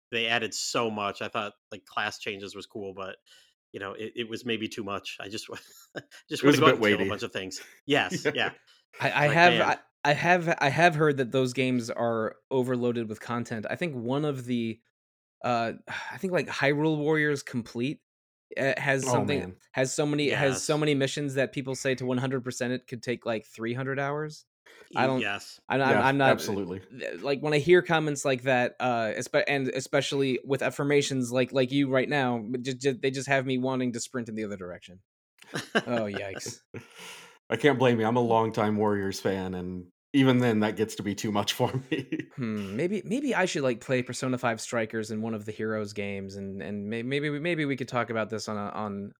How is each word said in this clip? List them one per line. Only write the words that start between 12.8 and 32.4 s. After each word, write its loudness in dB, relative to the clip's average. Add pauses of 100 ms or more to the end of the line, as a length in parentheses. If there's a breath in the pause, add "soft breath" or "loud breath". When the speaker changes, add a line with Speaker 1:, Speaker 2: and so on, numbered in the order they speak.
Speaker 3:
with -10
content. -4
I -4
think -4
one -2
of -2
the -2 (640)
uh, 0
<sighs> -10
I -12
think, -4
like, 0
Hyrule 2
Warriors 2
Complete, -4 (580)
uh, 2
has 0
Speaker 2:
Oh, 2
Speaker 3:
something, 2
Speaker 2:
man. -10 (160)
Speaker 3:
has 0
so 0
many, 0
has 2
so 2
Speaker 1:
Yes. 2
Speaker 3:
many 4
missions -2
that 0
people -6
say 0
to -4
one 0
hundred -2
percent -4
it -6
could -12
take, -4
like, -2
three -6
hundred -4
hours. -6 (520 loud breath)
I 2
Speaker 1:
Y-, 4
Speaker 3:
don't, 0
Speaker 1:
yes. -6
Speaker 3:
I'm, 2
I'm, 4
Speaker 2:
Yeah, 4
Speaker 3:
I'm 4
not, 8
Speaker 2:
absolutely. 0 (180)
Speaker 3:
th-, -8
like, -2
when 0
I 6
hear 8
comments 0
like 2
that, 2
uh, 2
espe-, 0
and 0
especially 0
with 0
affirmations 2
like, 2
like 2
you 4
right 4
now, 0